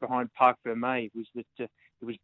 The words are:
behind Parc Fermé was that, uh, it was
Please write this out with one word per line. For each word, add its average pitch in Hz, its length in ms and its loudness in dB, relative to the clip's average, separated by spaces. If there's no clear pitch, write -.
behind 123 340 -2
Parc 127 320 6
Fermé 120 480 -2
was 113 200 -8
that, 120 120 -10
uh, 120 60 -4
it - 20 -12
was 117 200 -8